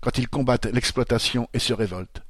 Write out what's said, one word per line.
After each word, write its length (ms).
quand 180
ils 100
combattent 380
l'exploitation 880
et 40
se 140
révoltent. 580